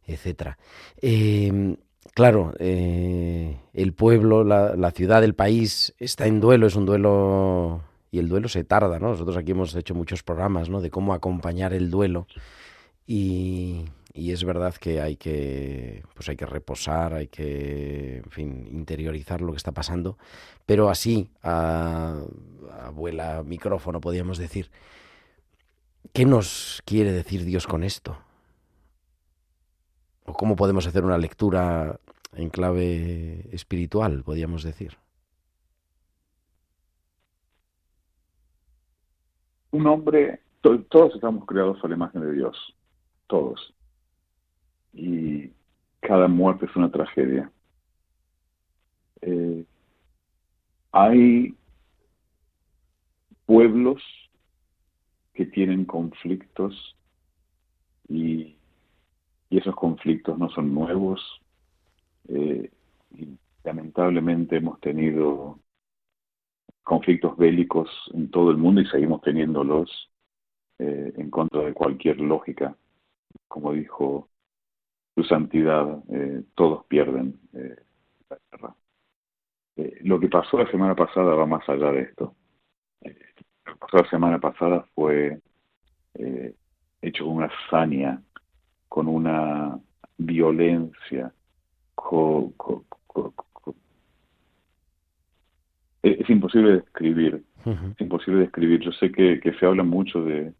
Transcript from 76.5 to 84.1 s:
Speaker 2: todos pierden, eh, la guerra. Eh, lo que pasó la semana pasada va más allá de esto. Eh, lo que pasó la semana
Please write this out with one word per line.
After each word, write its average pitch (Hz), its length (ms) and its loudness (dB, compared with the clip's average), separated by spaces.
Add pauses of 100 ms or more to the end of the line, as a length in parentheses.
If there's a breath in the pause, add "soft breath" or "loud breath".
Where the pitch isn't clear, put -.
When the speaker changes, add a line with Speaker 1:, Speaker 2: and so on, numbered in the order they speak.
Speaker 2:
todos 78 300 4
pierden, 67 540 0 (140)
eh, 64 220 -14 (540)
la 135 80 -16 (140)
guerra. - 240 -18 (1000)
Eh, - 240 -10
lo 90 180 2
que 87 80 2
pasó 87 300 2
la 120 120 2
semana 95 240 0
pasada 87 420 2
va 78 100 4
más 78 240 -4
allá 71 220 0
de 67 100 0
esto. - 340 -10 (680)
Eh, 76 140 -18 (500)
lo 80 80 -18
que 78 60 -20
pasó - 180 0
la 87 120 6
semana 85 300 0